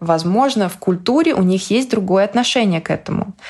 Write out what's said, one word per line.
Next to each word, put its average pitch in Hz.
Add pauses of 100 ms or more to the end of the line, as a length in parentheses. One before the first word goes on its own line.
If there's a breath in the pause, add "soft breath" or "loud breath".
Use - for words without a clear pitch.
возможно, 180
в -
культуре 208
у -
них 185
есть 254
другое 190
отношение 208
к -
этому. - (180 loud breath)